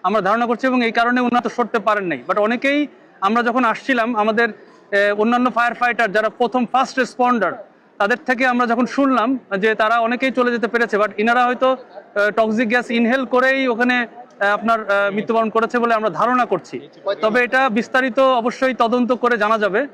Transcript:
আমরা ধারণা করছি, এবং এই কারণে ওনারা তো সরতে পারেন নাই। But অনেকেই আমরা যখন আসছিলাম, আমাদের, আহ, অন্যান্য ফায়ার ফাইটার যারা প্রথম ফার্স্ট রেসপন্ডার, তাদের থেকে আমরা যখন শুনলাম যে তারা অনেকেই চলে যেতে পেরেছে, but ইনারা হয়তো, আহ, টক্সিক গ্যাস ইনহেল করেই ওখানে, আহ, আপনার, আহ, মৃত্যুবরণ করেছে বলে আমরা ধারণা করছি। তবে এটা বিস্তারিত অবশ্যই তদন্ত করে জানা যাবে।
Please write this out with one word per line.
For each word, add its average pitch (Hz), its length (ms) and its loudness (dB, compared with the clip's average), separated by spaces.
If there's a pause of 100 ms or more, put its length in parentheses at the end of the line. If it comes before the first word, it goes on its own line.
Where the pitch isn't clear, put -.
আমরা 202 180 0
ধারণা 220 260 0
করছি, 240 200 -2
এবং 254 180 2
এই 226 80 0
কারণে 240 280 2
ওনারা 240 200 0
তো 233 80 -6
সরতে 240 300 -2
পারেন 208 260 0
নাই। 139 240 -4
But 208 120 0
অনেকেই 277 460 0 (340)
আমরা 220 220 2
যখন 240 220 0
আসছিলাম, 233 520 0
আমাদের, 220 320 2
আহ, 202 720 -2
অন্যান্য 247 300 2
ফায়ার 233 240 0
ফাইটার 233 380 0
যারা 214 160 0
প্রথম 240 440 -2
ফার্স্ট 254 260 0
রেসপন্ডার, 240 540 0 (460)
তাদের 208 180 0 (100)
থেকে 254 200 0
আমরা 247 200 2
যখন 233 200 0
শুনলাম 262 520 0 (200)
যে 220 160 2
তারা 220 240 2
অনেকেই 240 320 -2
চলে 240 220 0
যেতে 233 160 -2
পেরেছে, 226 300 0
but 208 200 2
ইনারা 240 260 2
হয়তো, 247 260 0
আহ, 208 600 -4
টক্সিক 220 380 0
গ্যাস 247 220 -2
ইনহেল 240 340 0
করেই 262 440 0
ওখানে, 247 380 0
আহ, - 480 -4
আপনার, 220 260 0
আহ, 202 320 0
মৃত্যুবরণ 220 380 0
করেছে 226 280 0
বলে 233 160 2
আমরা 214 160 0
ধারণা 233 340 0
করছি। 147 440 -6 (320)
তবে 220 240 2
এটা 262 240 0
বিস্তারিত 247 500 -2
অবশ্যই 262 560 2
তদন্ত 240 380 0
করে 240 260 0
জানা 214 200 0
যাবে। 208 360 0